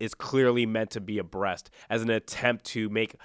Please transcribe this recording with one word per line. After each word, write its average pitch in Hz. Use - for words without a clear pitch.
is 113
clearly 123
meant 110
to 110
be 104
a 92
breast, 95
as 113
an 117
attempt 117
to 110
make 110